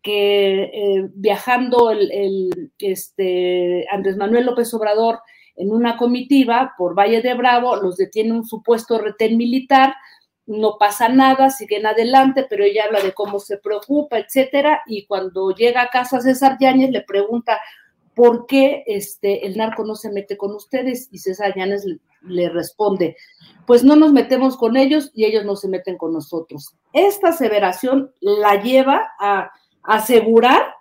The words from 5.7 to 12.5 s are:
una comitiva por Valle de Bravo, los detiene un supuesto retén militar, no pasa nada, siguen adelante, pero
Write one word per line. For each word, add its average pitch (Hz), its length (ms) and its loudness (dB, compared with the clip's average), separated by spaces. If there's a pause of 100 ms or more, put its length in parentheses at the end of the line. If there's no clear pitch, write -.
una 233 240 0
comitiva 247 840 0
por - 200 -2
Valle 220 240 2
de 247 140 -2
Bravo, 247 400 2
los 185 220 -4
detiene 220 360 -2
un 226 120 -4
supuesto 226 520 -2
retén 220 400 -2
militar, 262 560 2 (540)
no 214 320 -2
pasa 214 280 2
nada, 262 440 4
siguen 208 340 -6
adelante, 254 640 2
pero 202 140 -2